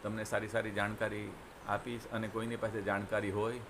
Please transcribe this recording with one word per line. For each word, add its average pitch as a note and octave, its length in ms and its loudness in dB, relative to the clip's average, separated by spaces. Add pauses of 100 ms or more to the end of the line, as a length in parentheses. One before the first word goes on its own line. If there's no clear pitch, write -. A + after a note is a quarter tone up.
તમને G#2+ 200 0
સારી G#2+ 240 2
સારી A2 240 2
જાણકારી G#2 600 2 (360)
આપીશ A2+ 400 0
અને A2 200 -2
કોઈની A2+ 280 -2
પાસે A2 260 0
જાણકારી G2+ 500 2
હોય A2 280 0 (100)